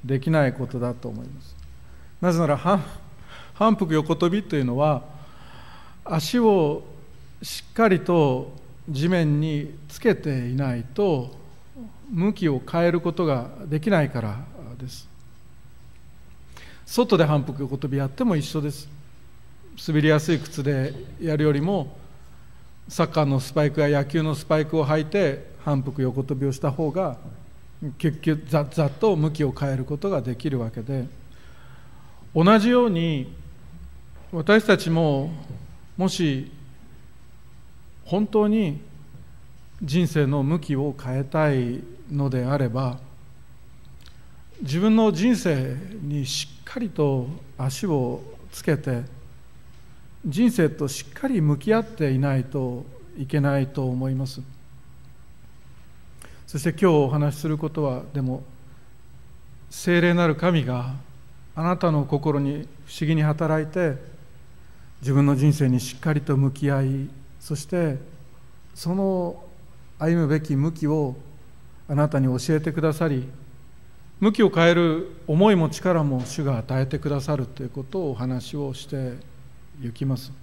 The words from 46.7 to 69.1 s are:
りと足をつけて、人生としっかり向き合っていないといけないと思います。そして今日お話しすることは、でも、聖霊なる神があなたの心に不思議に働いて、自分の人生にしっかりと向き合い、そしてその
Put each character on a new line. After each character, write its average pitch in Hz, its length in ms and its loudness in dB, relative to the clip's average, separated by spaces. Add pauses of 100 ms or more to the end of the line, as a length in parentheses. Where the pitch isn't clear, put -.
り 226 80 -2
と 139 400 2 (280)
足 131 300 -2
を 127 360 2 (280)
つ - 140 -14
け 151 120 4
て、 127 260 -2 (1200)
人 208 240 4
生 170 180 4
と 147 200 -2
し - 200 -8
っ - 40 -18
か - 160 -4
り 233 120 2
向 147 180 4
き 214 140 2
合 226 80 6
っ 214 40 -4
て 156 260 -2
い 131 80 2
な 139 180 2
い 127 80 2
と 127 400 -4 (320)
い 135 100 -6
け 147 140 2
な 139 200 4
い 131 80 0
と 135 200 -2
思 131 220 -2
い 135 40 0
ま 131 120 -2
す。 131 140 -10 (2000)
そ 151 120 -6
し 131 40 -4
て 165 80 2
今 160 80 -6
日 196 80 6
お 147 220 8
話 147 280 2
し - 40 -10
す 160 80 -2
る 151 80 2
こ 156 140 -2
と 151 140 -2
は、 127 180 -2 (100)
で 143 80 -2
も、 127 220 -2 (1300)
聖 175 300 2
霊 175 140 6
な 175 120 6
る 156 80 4
神 160 300 4
が 123 300 -2 (600)
あ 156 80 -2
な 175 140 2
た 180 140 4
の 147 140 4
心 143 360 2
に 143 260 -2 (200)
不 - 140 -16
思 156 60 2
議 160 80 4
に 151 80 4
働 156 400 2
い 156 100 -6
て、 165 240 2 (1080)
自 135 100 0
分 143 120 8
の 139 120 6
人 143 160 6
生 143 160 4
に 127 100 4
し - 180 -4
っ - 40 -16
か 156 120 2
り 147 80 2
と 143 160 2
向 135 140 6
き 143 200 0
合 139 120 2
い、 135 260 0 (300)
そ - 160 -6
し - 100 -6
て 165 320 0 (800)
そ 170 200 -2
の 190 500 0 (540)